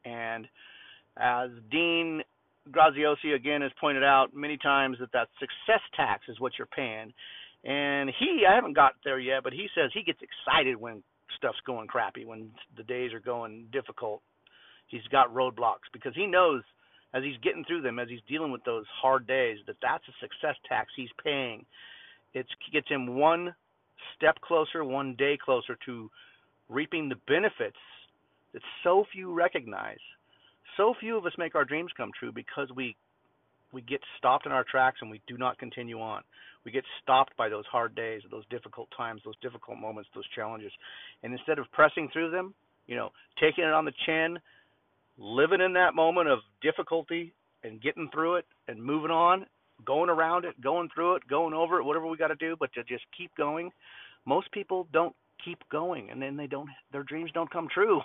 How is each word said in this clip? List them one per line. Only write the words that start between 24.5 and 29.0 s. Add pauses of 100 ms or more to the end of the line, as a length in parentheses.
one
day
closer
to (580)
reaping
the (120)
benefits (760)
that (220)
so